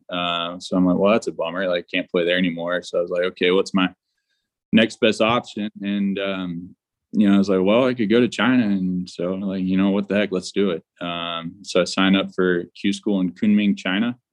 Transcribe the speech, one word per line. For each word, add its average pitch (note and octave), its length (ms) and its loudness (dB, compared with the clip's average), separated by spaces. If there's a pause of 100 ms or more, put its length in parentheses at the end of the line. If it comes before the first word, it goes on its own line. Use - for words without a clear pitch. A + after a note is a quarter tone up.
Uh, F2 500 -4
so - 160 -6
I'm F2+ 100 2
like, F2+ 120 2
"Well, G2 160 4
that's A2+ 140 0
a E2+ 40 -6
bummer. F2 380 -4
Like, F2 220 -2
can't F2+ 200 -4
play F2 140 0
there F2+ 120 2
anymore." F2 440 -2
So - 180 -4
I - 20 0
was F2 100 -4
like, F2 120 -2
"Okay, F2+ 280 0
what's F#2 220 0
my F#2 200 0 (800)
next A2+ 260 2
best A2 220 2
option?" A2 500 -2 (100)
And, G2 380 -2
um, F#2 560 -6 (380)
you G#2 160 4
know, G2 60 6
I - 20 6
was G2 100 2
like, F#2+ 160 2
"Well, A2+ 220 4
I B2+ 80 0
could A2+ 160 -2
go A#2 100 4
to B2 80 4
China." A#2+ 380 2
And F#2 440 -2
so, F2+ 260 -4
like, F#2+ 280 -4
you F#2 140 0
know, G2 140 2
what G2 180 -2
the F#2+ 60 -2
heck, G2+ 180 -2
let's F2+ 180 -4
do G2 200 0
it. D#2+ 120 -6 (160)
Um, E2+ 640 -8
so - 160 -2
I F2 60 4
signed F#2+ 320 4
up F#2+ 180 0
for F2+ 300 0 (140)
Q G2 120 0
School G2 300 -2
in F2+ 100 -2
Kunming, G#2 460 2
China. A2 400 -2 (160)